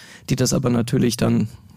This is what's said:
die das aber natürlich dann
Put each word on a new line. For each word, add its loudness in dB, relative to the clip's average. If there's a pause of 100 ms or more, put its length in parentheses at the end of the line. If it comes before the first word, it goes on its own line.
(300)
die 0
das 0
aber 0
natürlich 0
dann 0 (280)